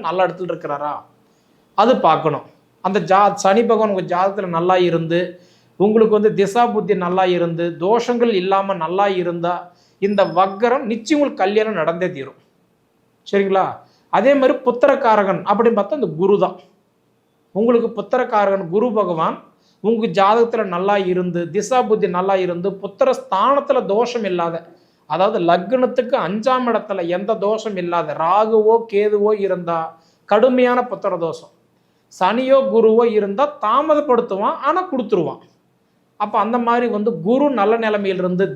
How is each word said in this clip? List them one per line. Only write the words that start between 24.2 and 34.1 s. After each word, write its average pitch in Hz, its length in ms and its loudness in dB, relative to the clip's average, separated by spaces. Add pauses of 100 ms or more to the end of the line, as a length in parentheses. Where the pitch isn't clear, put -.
இல்லாத, 170 260 -2 (580)
அதாவது 202 260 2 (100)
லக்னத்துக்கு 247 640 0 (120)
அஞ்சாம் 247 440 -2
இடத்துல 196 320 -4 (140)
எந்த 202 140 -4 (120)
தோஷம் 214 400 -2
இல்லாத, 170 400 -2
ராகுவோ 214 520 4 (180)
கேதுவோ 208 400 2 (120)
இருந்தா 175 320 -2 (520)
கடுமையான 247 500 2 (120)
புத்திர 185 340 -6
தோஷம், - 260 -10 (600)
சனியோ 254 440 2 (160)
குருவோ 226 320 6 (120)
இருந்தா 202 280 0 (200)
தாமதப்படுத்துவான், 254 920 0 (120)